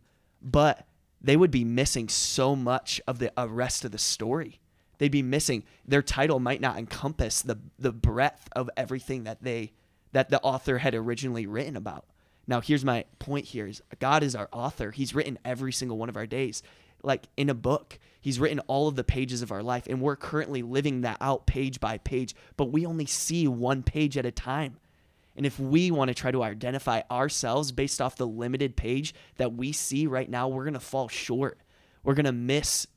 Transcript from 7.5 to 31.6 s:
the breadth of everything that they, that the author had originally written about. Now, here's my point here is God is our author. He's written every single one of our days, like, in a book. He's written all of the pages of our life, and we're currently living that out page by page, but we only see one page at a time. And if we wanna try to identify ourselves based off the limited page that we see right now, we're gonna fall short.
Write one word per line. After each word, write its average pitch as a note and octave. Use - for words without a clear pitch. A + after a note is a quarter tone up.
the B2+
breadth A#2
of B2
everything B2+
that A2
they, A#2
that C3+
the C#3
author C3
had C3
originally A#2
written B2+
about. G#2
Now, B2
here's C#3
my A#2+
point C#3+
here G#2+
is G#2
God D3
is C3
our G#2
author. A#2+
He's C3
written C#3
every B2+
single A#2
one A#2
of A2+
our G#2+
days, B2
like, C#3
in C#3
a C#3
book. B2
He's B2+
written D3
all C#3
of C#3+
the B2+
pages B2+
of A2+
our G2
life, B2
and B2+
we're C#3+
currently C#3+
living C3
that A#2
out C3+
page C3+
by A2
page, B2+
but C3
we D#3+
only E3
see D#3+
one B2+
page D3
at B2
a B2
time. C3+
And C#3
if C3+
we D#3
wanna C3+
try B2+
to C3
identify A#2
ourselves C3
based C#3
off B2+
the B2+
limited B2
page C3+
that B2
we B2+
see D3+
right C3
now, B2
we're C3
gonna D3
fall B2+
short. -